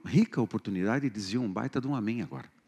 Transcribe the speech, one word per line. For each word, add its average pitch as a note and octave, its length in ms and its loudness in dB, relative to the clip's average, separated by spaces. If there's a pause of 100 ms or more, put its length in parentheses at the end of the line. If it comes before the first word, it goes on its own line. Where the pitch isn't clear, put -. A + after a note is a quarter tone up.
rica F3+ 360 4
oportunidade A2 680 0
de G#2+ 60 -8
dizer G#2 240 -2
um A2+ 140 0
baita B2 280 -2
de B2+ 60 -2
um C#3+ 80 0
amém A2+ 280 0
agora. C2+ 280 -8 (180)